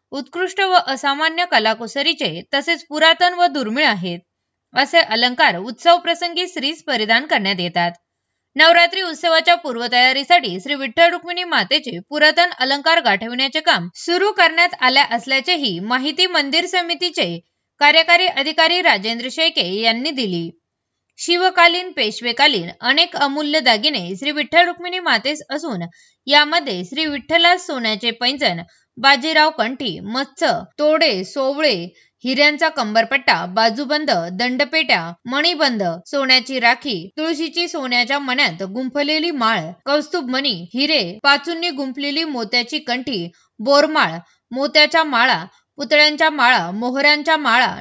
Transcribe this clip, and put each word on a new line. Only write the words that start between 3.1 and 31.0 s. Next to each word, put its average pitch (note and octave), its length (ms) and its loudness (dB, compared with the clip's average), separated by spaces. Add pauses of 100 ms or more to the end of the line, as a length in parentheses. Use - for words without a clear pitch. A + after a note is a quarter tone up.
व F4 120 4
दुर्मिळ C4+ 380 -2
आहेत, F#3 340 -2 (560)
असे C#4+ 260 4
अलंकार A#3+ 560 2
उत्सव B3+ 420 2
प्रसंगी E4+ 500 -4
स्त्रीस D#4 360 -6
परिधान A#3 420 0
करण्यात G3+ 340 -2
येतात. F3 320 -2 (640)
नवरात्री E4+ 460 6
उत्सवाच्या E4 520 2
पूर्वतयारीसाठी B3+ 1040 2
श्री C#4+ 140 -6
विठ्ठल C#4 360 2
रुक्मिणी F4 340 -6
मातेचे C4+ 540 -2 (120)
पुरातन D#4 480 4
अलंकार C#4+ 460 0
गाठविण्याचे A#3+ 560 -2
काम A3+ 360 0
सुरू F4+ 360 0
करण्यात E4+ 480 2
आले B3+ 200 4 (100)
असल्याचेही C4 720 -2
माहिती C4+ 460 -2
मंदिर D#4+ 400 -2
समितीचे F4 600 -2 (520)
कार्यकारी D#4+ 460 4
अधिकारी D#4+ 560 0
राजेंद्र A#3 500 0
शेळके D#4+ 360 -2 (120)
यांनी A#3 300 -2
दिली. F#3 380 -4 (680)
शिवकालीन, F4 760 2
पेशवेकालीन A#3 800 -2 (100)
अनेक D#4 360 0
अमूल्य D4 440 0
दागिने A#3 560 0
श्री C4+ 140 -6
विठ्ठल D4+ 360 2
रुक्मिणी F4 340 -6
मातेस C#4+ 500 -2
असून C#4 320 -6 (440)
यामध्ये D4 580 2
श्री D4 220 -4
विठ्ठलास E4+ 600 0
सोन्याचे A#3 440 -4
पैंजण, A#3+ 500 -2 (380)
बाजीराव D4+ 520 4
कंठी, B3 500 -4
मत्स्य, B3+ 520 -2 (260)
तोडे, D4 460 2